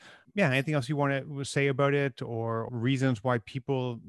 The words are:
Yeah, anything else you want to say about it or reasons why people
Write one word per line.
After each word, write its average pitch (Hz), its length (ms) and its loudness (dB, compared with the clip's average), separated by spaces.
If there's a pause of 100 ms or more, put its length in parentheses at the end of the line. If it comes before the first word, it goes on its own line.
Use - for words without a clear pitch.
(340)
Yeah, 196 140 4
anything 135 240 2
else 131 160 0
you 151 80 0
want 139 160 2
to 139 320 -6
say 139 220 0
about 139 260 2
it 139 280 0
or 113 480 -4
reasons 127 540 0
why 123 140 2
people 123 720 -4